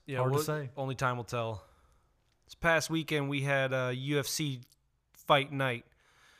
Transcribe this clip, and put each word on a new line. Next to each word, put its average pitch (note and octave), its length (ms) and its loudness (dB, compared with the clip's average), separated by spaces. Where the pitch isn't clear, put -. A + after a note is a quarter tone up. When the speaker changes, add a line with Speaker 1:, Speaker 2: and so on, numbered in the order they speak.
Speaker 1:
Yeah, C3+ 120 -6
Speaker 2:
Hard B2+ 120 2
to C3+ 60 2
Speaker 1:
we'll, D3+ 80 2
Speaker 2:
say. D3+ 320 -4
Speaker 1:
only C3+ 180 -4
time B2 220 0
will A#2+ 80 -8
tell. A2+ 400 -4
This - 80 -20
past E3 340 2
weekend, D3+ 400 0
we C#3 140 -2
had C3+ 300 2
a B2+ 200 0
U C3+ 280 0
F C3 80 -2
C C3+ 340 -4
fight C#3+ 400 2
night. C3 320 -2